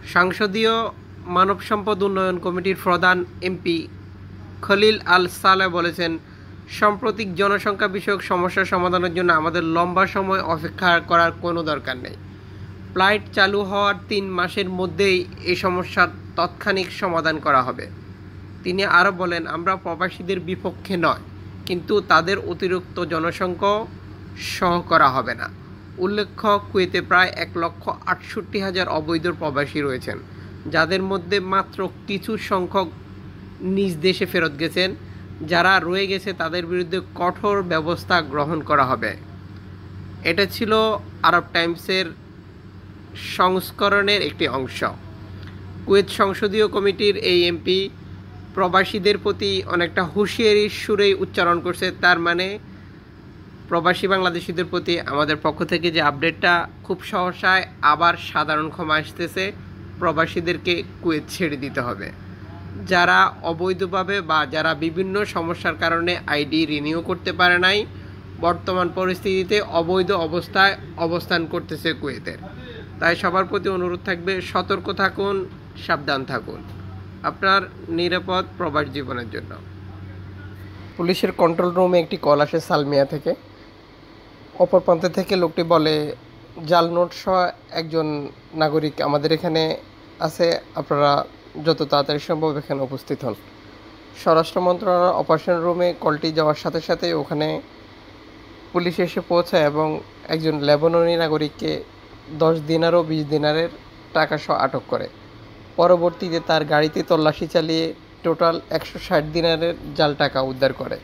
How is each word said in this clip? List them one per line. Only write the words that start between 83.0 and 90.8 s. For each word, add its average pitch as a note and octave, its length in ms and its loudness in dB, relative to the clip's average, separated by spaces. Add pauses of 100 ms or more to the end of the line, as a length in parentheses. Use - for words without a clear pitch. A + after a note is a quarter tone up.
থেকে। D3 300 -2 (1200)
অপর F3+ 220 6
প্রান্ত E3+ 260 4
থেকে F#3+ 300 0
লোকটি F3 260 2
বলে, D#3 540 2 (500)
"জাল E3+ 240 4
নোট F3 220 2
সহ F#3 360 0 (220)
একজন D#3 580 -2 (260)
নাগরিক D#3 460 0
আমাদের D3 320 2
এখানে D#3+ 440 0 (420)
আছে, E3+ 400 0 (160)
আপনারা C#3+ 500 2 (400)